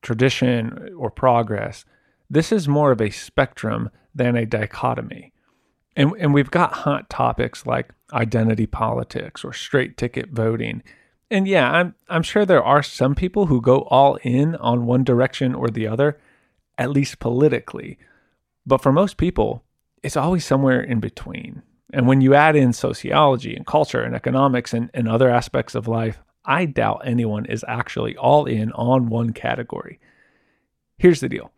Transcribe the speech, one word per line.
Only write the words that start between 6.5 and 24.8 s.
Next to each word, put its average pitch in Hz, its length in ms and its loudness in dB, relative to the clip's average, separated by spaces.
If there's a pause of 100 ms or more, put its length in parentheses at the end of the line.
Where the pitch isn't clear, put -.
got 175 220 0
hot - 360 -4
topics 120 560 -4
like 123 260 -4 (200)
identity 110 540 0
politics - 760 -6
or - 100 -12
straight - 440 -4
ticket 123 340 -6
voting. 113 520 -4 (480)
And 190 160 0
yeah, 156 240 4
I'm, 170 240 0 (140)
I'm 165 140 0
sure 208 220 0
there 180 180 6
are 143 200 4
some 135 320 0
people 185 320 -2
who 127 140 2
go 127 220 4
all 139 400 4
in 139 340 0
on 120 280 0
one 123 180 2
direction 127 520 0
or 123 140 -2
the 110 180 -4
other, 139 320 0 (580)
at 123 140 -2
least 139 280 0
politically. 123 760 0 (680)
But 131 160 2
for 135 100 2
most 185 260 2
people, 117 460 -2 (400)
it's - 140 -6
always 165 280 0
somewhere 135 360 2
in 120 180 -2
between. - 640 -12 (300)
And 127 140 2
when 135 140 6
you 131 140 6
add 151 200 6
in 131 180 4
sociology - 840 0
and - 100 -14
culture 143 360 0
and 117 140 -4
economics 127 580 0
and, 120 200 -4